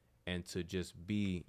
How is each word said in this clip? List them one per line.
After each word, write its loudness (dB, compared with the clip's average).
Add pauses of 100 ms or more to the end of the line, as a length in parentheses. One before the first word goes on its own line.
(280)
and 0
to -2
just -2 (140)
be 4